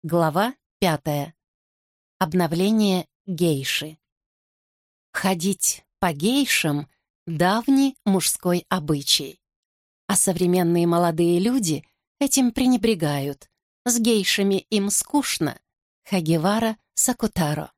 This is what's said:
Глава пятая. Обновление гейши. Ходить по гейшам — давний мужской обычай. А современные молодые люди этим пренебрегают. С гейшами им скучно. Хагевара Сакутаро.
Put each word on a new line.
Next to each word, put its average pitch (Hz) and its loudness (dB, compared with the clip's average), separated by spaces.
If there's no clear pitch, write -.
Глава 170 0
пятая. 156 -2
Обновление 180 0
гейши. 156 -2
Ходить 185 -2
по 170 -2
гейшам — 160 -2
давний 233 2
мужской 180 0
обычай. 147 -2
А 196 -2
современные 175 2
молодые 170 2
люди 196 0
этим 269 2
пренебрегают. 175 0
С 240 0
гейшами 202 2
им 202 0
скучно. - -2
Хагевара 190 0
Сакутаро. 156 -2